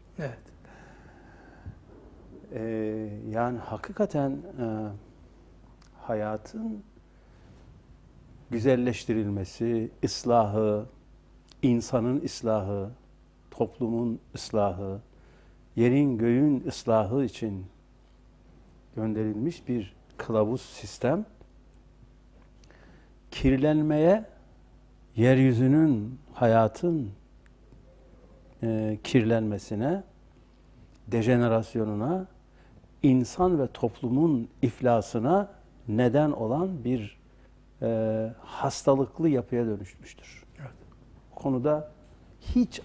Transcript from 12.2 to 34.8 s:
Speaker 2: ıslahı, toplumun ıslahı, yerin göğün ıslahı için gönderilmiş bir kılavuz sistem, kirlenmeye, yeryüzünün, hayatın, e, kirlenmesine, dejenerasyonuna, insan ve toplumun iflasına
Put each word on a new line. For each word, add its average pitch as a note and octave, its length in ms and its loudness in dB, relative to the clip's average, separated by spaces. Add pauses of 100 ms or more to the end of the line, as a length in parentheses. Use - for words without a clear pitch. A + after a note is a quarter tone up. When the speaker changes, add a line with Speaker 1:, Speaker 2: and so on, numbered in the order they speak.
Speaker 2:
ıslahı, G2+ 680 -4 (600)
toplumun A#2 680 -4 (160)
ıslahı, G2 640 -4 (760)
yerin B2 420 2
göğün B2+ 500 2
ıslahı A2+ 580 0
için G2 400 -8 (1300)
gönderilmiş A2 720 -4
bir A#2 280 -6 (220)
kılavuz A2 440 0
sistem, D3 640 -4 (2000)
kirlenmeye, D3+ 960 4 (880)
yeryüzünün, B2+ 1040 4 (140)
hayatın, A2+ 800 2 (1500)
e, G#2+ 400 -2
kirlenmesine, A2 1000 0 (1040)
dejenerasyonuna, A#2 1160 0 (800)
insan D3 560 4
ve B2+ 80 0
toplumun B2+ 800 0 (140)
iflasına B2 880 0 (360)